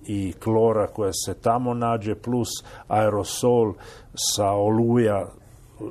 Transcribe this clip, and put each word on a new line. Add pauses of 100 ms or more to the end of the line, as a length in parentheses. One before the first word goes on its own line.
i (100)
klora
koja (140)
se
tamo
nađe
plus (380)
aerosol (600)
sa
oluja (640)